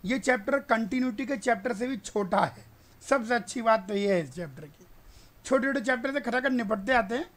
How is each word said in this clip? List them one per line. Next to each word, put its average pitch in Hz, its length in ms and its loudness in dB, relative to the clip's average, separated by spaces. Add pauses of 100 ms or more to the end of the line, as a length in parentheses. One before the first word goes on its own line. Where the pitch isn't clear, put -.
ये 240 140 -2
chapter 262 400 0
continuity 254 640 0
के 269 120 -4
chapter 233 360 0
से 220 140 -4
भी 262 100 -4
छोटा 196 480 0
है। - 200 -12 (360)
सबसे 247 340 0
अच्छी 240 260 -4
बात 220 260 2
तो 208 80 -2
ये 202 180 2
है 170 100 2
इस 131 100 -10
chapter 156 320 -12
की, - 220 -20 (580)
छोटे-छोटे 262 360 2
chapter 254 320 0
से 285 80 -2
खटाखट 247 260 0
निपटते 220 460 0
आते 226 220 2
हैं 302 220 -4